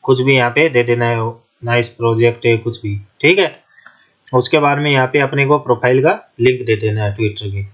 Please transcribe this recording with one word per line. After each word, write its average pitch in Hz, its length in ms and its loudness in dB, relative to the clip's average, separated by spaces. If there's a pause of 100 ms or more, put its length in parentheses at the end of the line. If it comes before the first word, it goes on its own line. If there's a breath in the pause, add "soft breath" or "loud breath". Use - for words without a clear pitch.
कुछ 127 180 0
भी 135 140 2
यहाँ 120 160 2
पे 151 180 2
दे 123 140 2
देना 120 240 0
है, 117 240 -2 (320)
nice 120 280 0
project 117 540 0
है, 117 140 2
कुछ 113 220 -8
भी, 101 140 -6 (260)
ठीक 180 180 4
है। 165 120 0 (760 soft breath)
उसके 127 320 0
बाद 143 180 2
में 147 140 -2
यहाँ 131 160 2
पे 143 140 0
अपने 139 240 0
को 143 160 2
profile 127 420 0
का 196 160 2 (200)
link 123 260 0
दे 110 120 0
देना 107 260 -2
है 101 120 -2
Twitter 104 360 -4
की। 101 220 -8